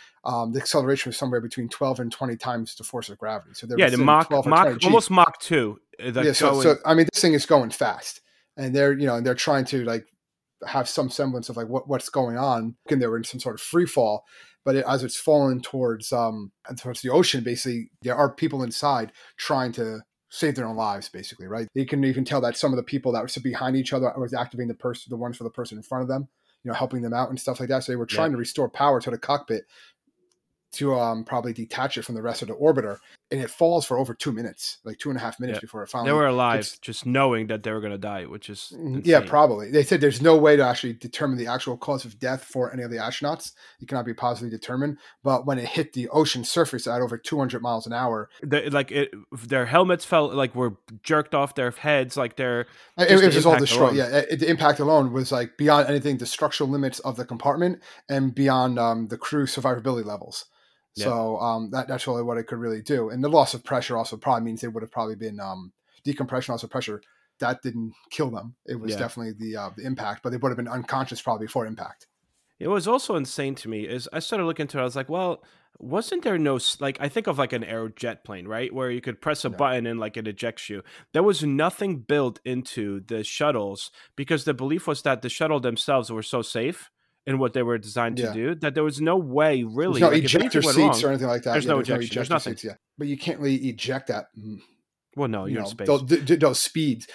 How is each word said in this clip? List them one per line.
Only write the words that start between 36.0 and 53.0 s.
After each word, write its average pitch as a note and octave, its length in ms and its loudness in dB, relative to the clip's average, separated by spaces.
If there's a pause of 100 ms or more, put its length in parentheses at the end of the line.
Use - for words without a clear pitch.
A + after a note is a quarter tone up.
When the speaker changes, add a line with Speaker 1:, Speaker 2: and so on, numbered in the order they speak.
Speaker 2:
They C#3+ 60 4
were D3+ 120 4
alive, B2 340 2
Speaker 1:
gets - 180 -8
Speaker 2:
just - 280 -10
knowing B2 400 2
that G#2+ 160 -6
they A2 100 -4
were A2 80 -4
gonna G2+ 180 -6
die, G2 260 -8
which D#2 260 -14
is - 260 -14
Speaker 1:
Mm, C#3 280 -6
yeah, E3 120 8
Speaker 2:
insane. - 120 6
Speaker 1:
probably. A#2+ 420 4
They D3 140 6
said E3+ 180 2
there's C3+ 200 4
no D#3+ 140 10
way D3+ 200 8
to C#3 60 8
actually B2 320 0
determine B2+ 440 -4
the A#2 80 -6
actual B2 320 -4
cause C3+ 280 -4
of G#2+ 120 -20
death C3 260 -4
for B2 280 -4
any B2+ 100 -8
of A#2 80 -8
the A#2 80 -8
astronauts. C#3+ 540 -6 (280)
It - 80 -18
cannot B2 180 -4
be A#2 60 -6
positively A#2+ 380 -4
determined. C3 480 -4 (240)
But C3+ 240 2
when C3+ 120 0
it A#2 100 -6
hit - 240 -2
the B2 160 -6
ocean C#3+ 360 2
surface D3+ 420 0
at B2 160 0
over A#2 160 -4
two D3+ 200 -4
hundred B2+ 220 -2
miles A#2 260 -4
an A#2 60 -8
hour A#2 360 -2 (140)
Speaker 2:
The, D3 280 0
like, C#3 200 0
it, C#3 200 -2 (200)
their A#2+ 360 -2
helmets F3 400 4
fell, D#3 220 4
like, C3+ 260 -2
were B2 220 -2 (260)
jerked D3+ 320 0
off C#3 200 0
their B2 160 -2
heads, C3+ 460 0
like, B2 200 -4
their, B2 260 -2 (340)
Speaker 1:
It, F3 120 4